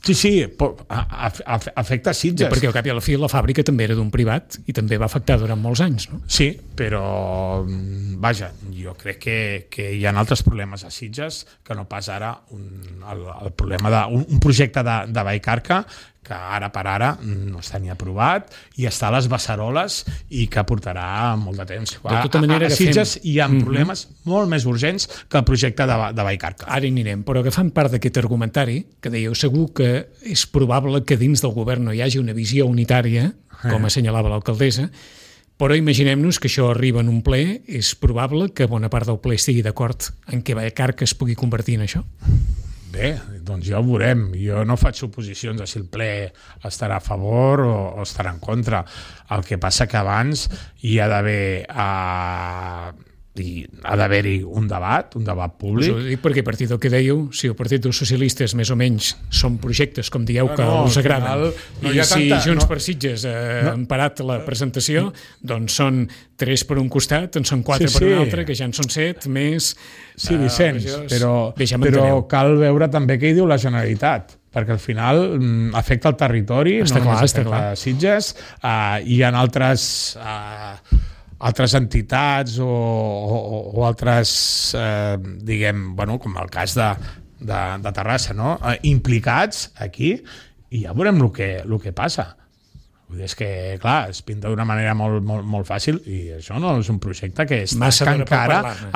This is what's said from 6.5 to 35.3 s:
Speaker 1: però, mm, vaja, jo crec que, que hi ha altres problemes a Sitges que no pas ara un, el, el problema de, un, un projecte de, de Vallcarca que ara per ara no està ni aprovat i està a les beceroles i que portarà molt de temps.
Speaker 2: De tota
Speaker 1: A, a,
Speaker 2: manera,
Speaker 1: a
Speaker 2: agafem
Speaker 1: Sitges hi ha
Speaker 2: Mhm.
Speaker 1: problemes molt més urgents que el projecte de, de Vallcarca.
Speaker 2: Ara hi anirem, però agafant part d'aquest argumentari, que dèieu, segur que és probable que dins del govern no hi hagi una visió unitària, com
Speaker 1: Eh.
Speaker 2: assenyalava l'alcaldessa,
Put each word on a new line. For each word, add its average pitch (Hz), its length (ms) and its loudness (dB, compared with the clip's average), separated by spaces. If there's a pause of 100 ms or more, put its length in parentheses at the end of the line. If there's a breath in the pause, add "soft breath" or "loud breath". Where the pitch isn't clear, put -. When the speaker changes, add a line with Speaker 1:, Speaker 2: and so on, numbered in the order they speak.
Speaker 1:
però, 95 880 -2
mm, 95 560 -4
vaja, 101 320 -2 (160)
jo 92 260 -12
crec 98 240 -10
que, 113 200 -4 (280)
que 101 280 -8
hi 104 120 -2
ha 101 80 2
altres 113 320 2
problemes 101 400 0
a - 80 -16
Sitges 135 480 -12 (240 soft breath)
que 113 80 -8
no 101 160 -10
pas 101 180 -10
ara 107 280 -8 (140)
un, 98 180 -14 (320)
el, 98 240 -12 (240)
el 90 100 -10
problema 95 320 0
de, 110 140 4 (100)
un, 135 140 2
un 139 100 4
projecte 135 480 4
de, 113 140 0 (100)
de 110 160 -2
Vallcarca 113 560 0 (420 loud breath)
que - 100 -12
ara 98 400 -6
per 98 160 -6
ara 110 220 2 (100)
no 98 400 -6
està - 160 -8
ni 92 80 -6
aprovat 98 600 -2 (340 loud breath)
i 123 80 0
està - 160 -4
a 107 80 2
les 127 160 2
beceroles 123 720 -4 (340 loud breath)
i 117 160 -2
que 107 160 0
portarà 101 720 -2
molt 98 220 -6
de 95 80 -10
temps. 101 240 -8 (100)
Speaker 2:
De 107 220 -2
tota 156 160 2
Speaker 1:
A, - 0 -
a, - 20 4
Speaker 2:
manera, 156 240 4
Speaker 1:
a 147 60 4
Speaker 2:
agafem 170 160 4
Speaker 1:
Sitges 107 240 4 (100)
hi 151 160 0
ha 147 80 4
Speaker 2:
Mhm. 135 160 4
Speaker 1:
problemes 143 380 0 (260)
molt 190 240 2
més 147 160 0
urgents 127 400 0 (240 loud breath)
que 151 80 4
el 127 80 4
projecte 127 400 2
de, 120 120 2 (200)
de 104 80 0
Vallcarca. 92 400 -4
Speaker 2:
Ara 135 160 -2
hi 135 80 0
anirem, 107 320 -2
però 127 220 0
agafant 160 260 2
part 139 240 2
d'aquest 123 240 0
argumentari, 120 600 0 (200)
que 117 140 -6
dèieu, 113 240 -2
segur 151 300 2 (100)
que 123 140 4 (340)
és 196 240 -2
probable 135 560 2
que 147 100 4
dins 127 300 2
del 113 80 -2
govern 120 320 -2
no 110 80 -2
hi 113 80 -2
hagi 131 160 2
una 117 160 -2
visió 113 320 2
unitària, 120 600 4 (340)
com 113 220 2
Speaker 1:
Eh. 104 80 2
Speaker 2:
assenyalava 113 420 2
l'alcaldessa, 117 540 0 (680 loud breath)